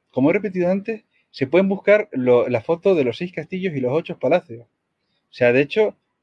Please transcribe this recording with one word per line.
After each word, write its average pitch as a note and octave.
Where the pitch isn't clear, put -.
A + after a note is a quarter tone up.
como C#3
he -
repetido F#3
antes, G3+
se -
pueden F#3
buscar G3+
lo, B2
la A#2+
foto E3+
de D3+
los A#2+
seis F3+
castillos F3+
y C3+
los B2+
ocho E3
palacios. B2+
O -
sea, A#2+
de C3
hecho, G3+